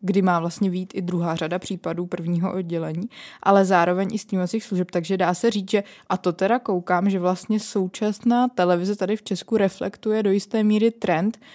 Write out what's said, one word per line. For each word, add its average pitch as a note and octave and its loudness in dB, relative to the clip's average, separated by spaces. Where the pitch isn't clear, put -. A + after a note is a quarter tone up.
kdy F#3+ 2
má F3+ 4
vlastně E3+ -2
vyjít F#3 -6
i F#3+ -4
druhá E3+ -2
řada E3+ -4
případů F3 -6
prvního F3 -4
oddělení, E3+ -6
ale G3 6
zároveň F3+ 2
i A3 -2
streamovacích F#3+ -4
služeb. F3+ -4
Takže F3+ -2
dá F3+ 2
se A3+ 2
říct, G3+ -4
že, G3+ 2
a F#3 0
to F3+ 0
teda G3+ 2
koukám, F3+ 0
že F#3+ 0
vlastně F3+ 0
současná G#3+ 0
televize F3+ 0
tady G3+ -2
v - -8
Česku G#3+ -2
reflektuje G#3 0
do G3+ 2
jisté G#3 0
míry G#3+ 4
trend, F#3+ -2